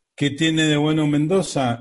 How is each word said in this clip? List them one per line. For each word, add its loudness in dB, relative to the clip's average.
"¿Qué -2
tiene 0
de 2
bueno 0
Mendoza?". 0